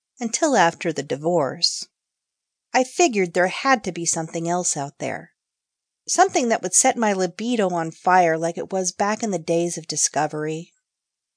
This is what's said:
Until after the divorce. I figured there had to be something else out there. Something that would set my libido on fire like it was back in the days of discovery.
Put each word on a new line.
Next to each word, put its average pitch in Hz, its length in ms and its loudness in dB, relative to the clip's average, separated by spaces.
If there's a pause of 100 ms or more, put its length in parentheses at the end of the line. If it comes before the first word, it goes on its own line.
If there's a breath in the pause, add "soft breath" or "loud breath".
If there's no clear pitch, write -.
(180)
Until 254 380 0
after 170 360 2
the 143 120 -6
divorce. 151 800 -2 (880)
I 254 80 4
figured 220 520 0
there 185 140 4
had 262 360 0
to - 80 -4
be 170 140 -8
something 165 420 -4
else 175 280 -2
out 143 220 -8
there. 135 340 -8 (760)
Something 349 400 2
that 226 140 0
would 175 120 -2
set - 220 4
my 214 160 2
libido 196 580 0
on 165 220 -4
fire 180 440 4
like 165 220 -4
it - 140 -8
was 185 180 -2
back 214 320 -2
in 220 80 -4
the 180 80 -2
days 170 400 -2
of 160 80 -12
discovery. 156 840 -4 (640)